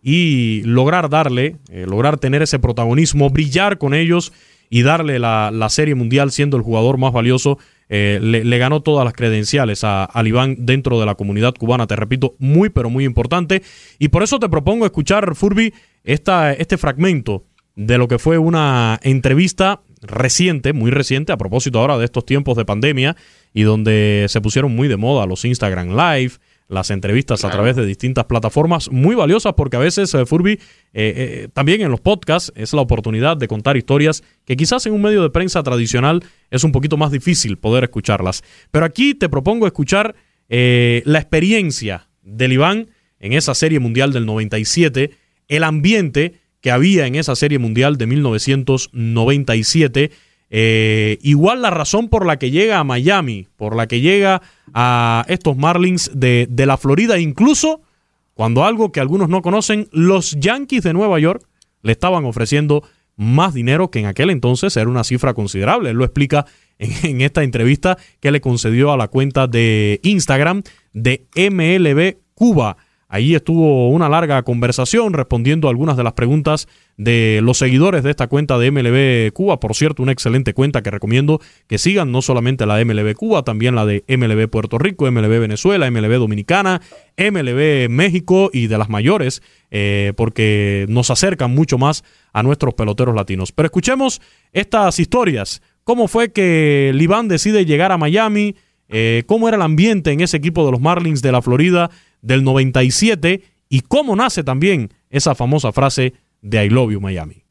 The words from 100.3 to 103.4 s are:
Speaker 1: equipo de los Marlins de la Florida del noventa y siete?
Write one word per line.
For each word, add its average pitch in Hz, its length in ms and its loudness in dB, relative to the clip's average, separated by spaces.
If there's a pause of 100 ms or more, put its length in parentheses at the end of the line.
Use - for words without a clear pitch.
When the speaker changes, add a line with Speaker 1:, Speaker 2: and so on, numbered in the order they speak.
Speaker 1:
equipo 160 300 0
de 131 60 2
los 123 80 0
Marlins 160 420 0
de 131 100 2
la 123 100 2
Florida 170 480 2 (300)
del 131 240 0
noventa 131 400 2
y 127 60 2
siete? 190 520 0 (280)